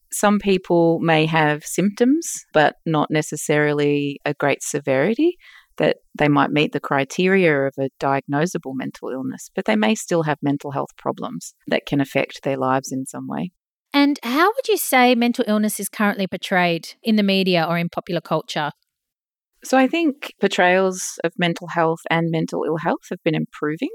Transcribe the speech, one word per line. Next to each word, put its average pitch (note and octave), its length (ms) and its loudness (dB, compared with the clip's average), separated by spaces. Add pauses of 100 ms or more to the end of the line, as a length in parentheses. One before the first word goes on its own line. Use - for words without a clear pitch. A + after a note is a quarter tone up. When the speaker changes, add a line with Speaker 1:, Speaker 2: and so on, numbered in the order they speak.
(100)
Speaker 1:
Some G#3 280 2
people F3 600 2
may D#3+ 260 4
have D#3 360 0
symptoms, A#3+ 920 0
but D3+ 220 4 (100)
not D#3 240 0
necessarily D3 1120 0
a D3 80 -2
great C#3+ 300 -2
severity, D#3+ 760 0 (400)
that - 220 0 (200)
they D3 80 2
might C#3+ 240 4
meet D3 220 0
the C#3+ 80 -4
criteria E3+ 760 2 (100)
of C3+ 120 -4
a C3+ 100 -2 (120)
diagnosable C#3+ 760 -2
mental - 360 -10
illness, C3 440 -10
but F#3+ 100 -4
they G#3+ 120 0
may G#3+ 180 0
still E3 300 -2
have D3+ 180 0
mental C#3+ 300 -2
health C#3 240 -4
problems - 580 -8 (140)
that - 180 -2
can C#3 140 0
affect - 420 -4
their C#3 140 -4
lives C3 340 -2
in C3 160 -8
some C3 220 -12
way. C#3+ 240 -6 (420)
Speaker 2:
And C#4+ 300 2
how C4+ 220 2
would B4 200 -2
you G#4 100 2
say B3+ 380 4
mental A#3+ 320 0
illness G#3+ 320 0
is F#3+ 100 -8
currently G3+ 380 -2
portrayed F3 600 -2 (160)
in A3 100 2
the G#3+ 80 2
media F#3+ 420 2
or E3+ 140 0
in E3+ 120 -2
popular - 300 -4
culture? D#3 520 -4 (920)
Speaker 1:
So - 160 2
I C4 80 6
think D#4 540 -2
portrayals F#3 800 2
of E3 160 -2
mental E3+ 300 -2
health E3 320 0 (100)
and E3 180 2
mental E3 360 -2
ill D#3+ 140 -2
health F3+ 320 -2
have F#3 120 -8
been D#3 140 0
improving, D#3 580 -6